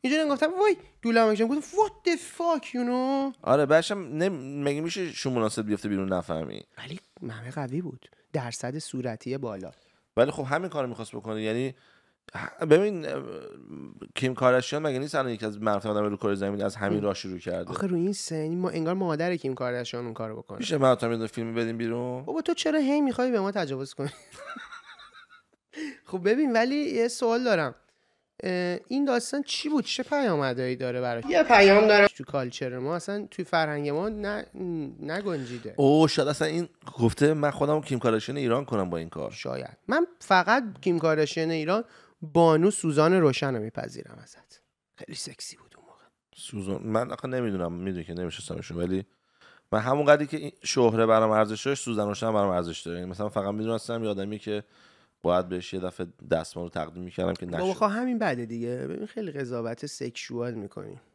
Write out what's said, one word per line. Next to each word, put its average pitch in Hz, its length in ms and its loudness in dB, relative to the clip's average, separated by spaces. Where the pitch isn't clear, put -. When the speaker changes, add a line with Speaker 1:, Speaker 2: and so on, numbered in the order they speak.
Speaker 1:
اینجوری 302 280 2
گفتم 285 200 2
وای، 415 180 4
دولم 226 280 4
می‌کشم، 214 180 2
گفتم 285 140 0
what 403 480 0
the 339 80 2
fuck، 339 480 -2
you 247 220 -2
know؟ 262 540 0
Speaker 2:
آره، 139 240 4
بعدش 160 260 4
هم 165 320 -4
نم-، 143 440 -4
مگه 143 140 -2
می‌شه 170 300 -6
شون 131 220 -4
مناسب 110 320 0
بیفته 104 240 -2
بیرون 95 240 0
نفهمی؟ 78 500 -4
Speaker 1:
ولی 151 220 -14
ممه 117 300 -12
قوی 139 300 -6
بود، 131 280 -12
درصد 123 440 -6
صورتی 127 600 -8
بالا. 104 340 -10
Speaker 2:
ولی 131 140 6
خب 147 120 -6
همین 156 260 -2
کارو 147 180 -4
می‌خواست 117 280 -10
بکنه، 110 280 -6
یعنی 123 320 -2
ه-، - 300 -8
ببین، 170 400 6
اه، 139 180 -6
کیم 131 180 -2
کارداشیان 127 540 2
مگه 131 120 -2
نیست 147 160 -6
الان 131 160 -2
یکی 110 140 -6
از 104 160 -6
معروف‌ترین 104 340 0
آدمای 104 140 0
رو 101 80 -4
کره 101 180 0
زمین، 101 280 -2
از 98 120 -2
همین 101 220 0
Speaker 1:
هم. 101 60 -2
Speaker 2:
راه 101 100 0
شروع 92 240 -8
کرده. 87 320 -6
Speaker 1:
آخه 196 180 -4
روی 175 140 0
این 196 120 0
سن 160 420 -6
ما 180 140 -2
انگار 165 240 -2
مادر 175 420 -2
کیم 135 200 -4
کارداشیان 123 500 -6
اون 113 80 -8
کارو 110 240 -8
بکنه. 104 200 -14
Speaker 2:
می‌شه 160 200 -4
من 135 140 6
و 123 40 6
تو 120 100 -4
یه 117 100 0
دونه 113 120 -4
فیلم 113 260 -6
بدیم 113 240 -2
بیرون؟ 123 460 -4
Speaker 1:
بابا 302 180 -4
تو 339 120 -2
چرا 311 260 0
هی 294 220 2
می‌خوای 254 300 0
به 226 80 2
ما 196 120 0
تجاوز 135 420 -4
کنی؟ 139 160 -4
<laughs> - 40 -12
خب 185 240 -2
ببین، 262 240 4
ولی 240 220 2
یه 240 320 0
سوال 233 360 0
دارم. 175 320 0
اه، 180 440 -2
این 277 180 0
داستان 269 380 0
چی - 260 -6
بود؟ 294 160 2
چه - 180 -4
پیامدهایی 139 720 0
داره 127 260 -4
برای 120 280 -2
Speaker 3:
یه 320 140 6
پیام 202 440 10
داره. 208 200 8
Speaker 1:
تو - 160 -2
کالچر 127 540 -4
ما، 139 180 -4
اصلاً 202 360 -6
توی 175 140 -6
فرهنگ 151 440 0
ما 170 200 -2
ن-، 208 340 -6
نگنجیده. 143 800 -6
Speaker 2:
اوه، 147 300 8
شاید 143 200 2
اصلاً 151 200 0
این 170 220 -2
گفته 143 340 6
من 147 180 2
خودمو 147 300 0
کیم 131 180 -4
کارداشیان 113 380 0
ایران 131 280 0
کنم 101 240 0
با 85 80 -2
این 82 120 -6
کار. 64 220 -8
Speaker 1:
شاید. 62 460 -8
من 330 200 2
فقط 196 440 4
کیم 175 180 2
کارداشیان 160 520 2
ایران، 165 320 0
بانو 165 500 6
سوزان 156 420 4
روشن 139 420 4
رو 110 60 -4
میپذیرم - 600 -10
ازت. - 380 -20
خیلی - 200 -16
سکسی - 420 -14
بود - 200 -20
اون - 80 -20
موقع. - 180 -20
Speaker 2:
سوزان، 98 480 -6
من 110 280 -2
آخه - 160 -8
نمی‌دونم، 101 460 -2
می‌دونی 90 300 -6
که 85 100 -12
نمی‌شناسمشون، 82 640 -8
ولی 92 280 -2
من 107 80 2
همون 135 260 0
قدری 147 220 6
که 151 100 -8
این 143 140 -8
شهره 113 420 4
برام 110 260 6
ارزش 107 340 2
داشت، 135 180 -2
سوزان 107 240 0
روشن 110 260 -2
برام 101 160 4
ارزش 85 300 -2
داره. 87 200 -10
یعنی 90 120 -10
مثلاً 104 180 -6
فقط 101 240 -2
می‌دونستم 113 500 -4
یه 110 60 -2
آدمی 101 300 -4
که 104 240 -6
باید 90 280 2
بهش 90 240 -6
یه 95 60 -4
دفعه 90 280 -8
دستمال 82 340 -2
رو 85 40 -10
تقدیم 82 340 -8
می‌کردم 90 300 -2
که 90 120 -8
Speaker 1:
بابا 180 240 -2
Speaker 2:
نشد. 185 100 -4
Speaker 1:
خب 214 120 2
همین 240 280 -2
بده 135 260 -2
دیگه. 117 420 -6
ببین - 180 -8
خیلی 214 260 -10
قضاوت 120 540 -8
سکشوال 123 680 -8
می‌کنی. - 460 -12